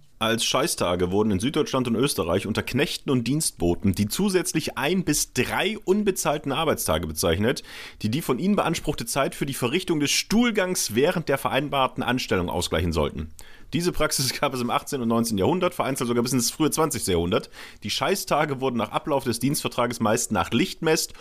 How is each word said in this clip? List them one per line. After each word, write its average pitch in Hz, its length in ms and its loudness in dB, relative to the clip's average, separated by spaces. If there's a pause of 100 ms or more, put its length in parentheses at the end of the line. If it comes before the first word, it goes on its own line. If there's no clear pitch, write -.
(180)
Als 113 260 2
Scheißtage 90 680 2
wurden 107 220 4
in 92 80 2
Süddeutschland 131 480 0
und 117 80 2
Österreich 98 500 2
unter 104 160 0
Knechten - 480 -2
und 123 160 2
Dienstboten 165 680 0
die 202 140 2
zusätzlich 180 680 0
ein 160 260 0
bis - 300 -2
drei 127 460 0
unbezahlten 180 720 0
Arbeitstage 120 540 0
bezeichnet, 90 560 0 (400)
die 107 80 0
die 139 100 0
von 131 180 0
ihnen 190 160 2
beanspruchte 151 520 -2
Zeit 135 280 -2
für 160 120 -4
die 139 80 -6
Verrichtung 151 460 0
des 139 100 0
Stuhlgangs 190 840 0
während 156 360 2
der 135 80 2
vereinbarten 131 680 0
Anstellung 104 460 0
ausgleichen 85 420 0
sollten. 76 380 -2 (420)
Diese 175 180 0
Praxis 147 420 0
<laughs> - 80 -10
gab 139 120 0
es 127 80 -4
im 120 100 -2
achtzehnten 131 340 -2
und 113 40 2
neunzehnten 113 300 2
Jahrhundert, 170 360 2
vereinzelt 131 340 -2
sogar 120 140 2
bis 120 120 -2
ins 120 160 2
frühe 151 200 0
zwanzigste 143 420 0
Jahrhundert. 87 360 0 (360)
Die 104 60 -6
Scheißtage 151 680 0
wurden 131 160 0
nach 104 160 -2
Ablauf 143 320 0
des 117 160 0
Dienstvertrages 127 580 0
meist 110 320 2
nach 90 220 0
Lichtmess 160 560 0 (120)